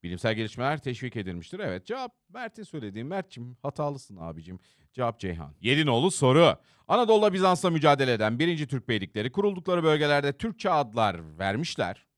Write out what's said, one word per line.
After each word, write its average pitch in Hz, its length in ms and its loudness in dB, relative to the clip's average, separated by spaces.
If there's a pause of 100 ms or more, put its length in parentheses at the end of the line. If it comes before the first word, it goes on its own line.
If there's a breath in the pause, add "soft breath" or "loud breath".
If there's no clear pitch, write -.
Bilimsel 87 320 -4
gelişmeler 120 440 -4
teşvik 127 380 -8
edilmiştir. 92 440 -10
Evet, 95 260 -8
cevap 247 280 -10 (140)
Mert'in 220 340 -14
söylediği. 113 420 -10
Mert'cim, 139 580 -10
hatalısın 139 540 -8
abicim. 82 420 -12 (340 soft breath)
Cevap 117 280 -4
Ceyhan. 82 400 -8
Yedi 143 260 2
nolu 135 240 2
soru. 143 460 6 (320 soft breath)
Anadolu'da 214 440 4
Bizans'la 185 380 2
mücadele 143 420 4
eden 110 260 0
birinci 156 280 0
Türk 131 220 -6
beylikleri 107 440 -2
kuruldukları 185 500 0
bölgelerde 147 500 2
Türkçe - 380 -4
adlar 104 680 0
vermişler 98 680 -4 (120)